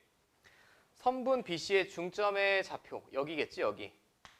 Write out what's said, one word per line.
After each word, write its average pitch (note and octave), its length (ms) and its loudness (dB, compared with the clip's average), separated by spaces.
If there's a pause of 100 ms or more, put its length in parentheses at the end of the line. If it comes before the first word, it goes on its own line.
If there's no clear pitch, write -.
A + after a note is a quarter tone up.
(920)
선분 B3+ 500 0
비씨의 F3+ 460 0
중점의 G3 760 2
좌표, C3 380 -12 (100)
여기겠지, D3 500 -2
여기. G#2 360 -2 (420)